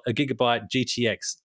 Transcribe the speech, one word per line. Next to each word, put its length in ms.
a 60
Gigabyte 580
G 140
T 240
X 340